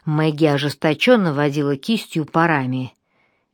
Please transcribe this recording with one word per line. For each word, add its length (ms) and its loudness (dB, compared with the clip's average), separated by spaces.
Мэгги 400 0
ожесточённо 880 2
водила 420 0
кистью 500 -4
по 200 0
раме. 480 -2